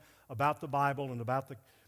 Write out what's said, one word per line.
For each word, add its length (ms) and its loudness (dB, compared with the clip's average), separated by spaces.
about 320 2
the 60 -8
Bible 440 2
and 100 -6
about 280 -2
the, 80 -14